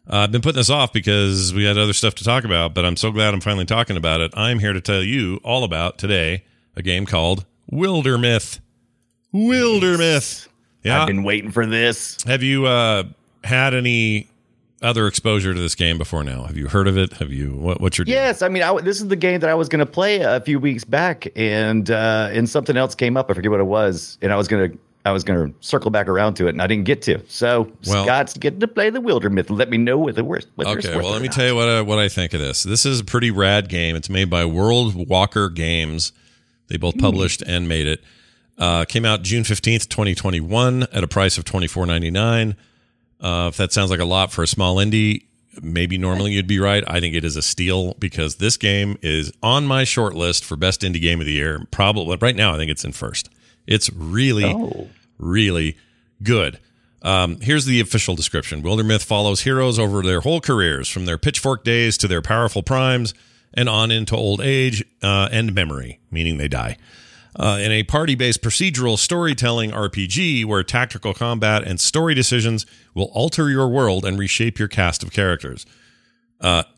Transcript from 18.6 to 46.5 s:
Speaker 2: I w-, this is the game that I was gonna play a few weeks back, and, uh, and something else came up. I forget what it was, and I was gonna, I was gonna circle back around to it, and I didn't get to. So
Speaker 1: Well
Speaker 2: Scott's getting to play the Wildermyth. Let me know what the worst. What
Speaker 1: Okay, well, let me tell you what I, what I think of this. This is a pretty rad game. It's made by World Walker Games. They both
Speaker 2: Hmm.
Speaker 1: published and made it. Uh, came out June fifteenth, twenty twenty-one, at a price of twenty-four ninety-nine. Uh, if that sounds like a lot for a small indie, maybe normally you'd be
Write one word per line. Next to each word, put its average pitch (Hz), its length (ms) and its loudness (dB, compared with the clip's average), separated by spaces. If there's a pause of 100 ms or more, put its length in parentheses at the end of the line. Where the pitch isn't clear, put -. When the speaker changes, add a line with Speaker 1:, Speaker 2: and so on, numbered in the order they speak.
Speaker 2:
I 165 60 2
w-, 175 180 2
this 196 160 0
is 208 60 -6
the 196 80 2
game 180 240 2
that 160 100 2
I 160 60 2
was 165 120 0
gonna 151 200 2
play 196 320 0
a 127 220 2
few 143 180 0
weeks 131 240 0
back, 165 520 0
and, 110 540 2
uh, 110 420 2
and 113 160 0
something 139 300 0
else 131 160 0
came 123 240 0
up. 131 140 0
I - 20 2
forget 90 160 -2
what 104 100 2
it 98 60 2
was, 98 560 0
and 98 100 0
I 101 40 2
was 101 120 0
gonna, 95 220 2 (360)
I 101 60 2
was 95 120 0
gonna 85 360 0
circle - 300 -2
back 104 180 2
around 98 280 2
to 90 100 0
it, 85 40 4
and 82 120 -2
I 92 60 2
didn't 104 180 0
get 139 180 0
to. 80 160 2 (100)
So 120 420 0 (160)
Speaker 1:
Well 98 180 2
Speaker 2:
Scott's 131 320 0
getting 147 220 -4
to 220 80 0
play 214 240 0
the 254 100 -6
Wildermyth. 104 480 0
Let 113 220 0
me 117 60 2
know 120 200 2
what 147 160 0
the 110 100 -2
worst. 90 300 -6
What - 140 -4
Speaker 1:
Okay, 95 280 -4
well, 87 180 -2
let 110 100 -4
me 131 60 -4
tell 127 180 0
you 123 80 2
what 117 120 2
I, 113 140 2
what 104 160 0
I 104 120 2
think 90 260 -2
of 80 40 -2
this. 69 220 -2
This 110 240 0
is 131 140 0
a 110 40 -4
pretty 120 280 0
rad 98 380 2
game. 85 260 0
It's 80 140 -6
made 95 200 0
by 87 160 2
World 107 480 2 (160)
Walker 98 400 2
Games. 82 600 -2 (560)
They 85 100 -6
both 85 160 -2
Speaker 2:
Hmm. 247 80 -4
Speaker 1:
published 95 400 0
and 87 260 -4
made 80 200 0
it. 78 160 -4 (540)
Uh, 85 280 0
came 113 180 -2
out 107 180 0
June 107 220 -2
fifteenth, 107 460 0
twenty 101 260 0
twenty-one, 110 680 0 (100)
at 98 100 0
a 85 60 -2
price 95 280 2
of 85 60 -6
twenty-four 92 420 -2
ninety-nine. 98 680 0 (640)
Uh, 87 320 -2
if - 60 -10
that 95 160 -2
sounds 95 180 2
like 90 80 0
a 87 60 0
lot 92 260 0
for 85 120 -2
a 80 40 2
small 92 300 2
indie, 107 480 2 (360)
maybe 85 360 -2
normally 92 340 -2
you'd 98 160 0
be 101 120 2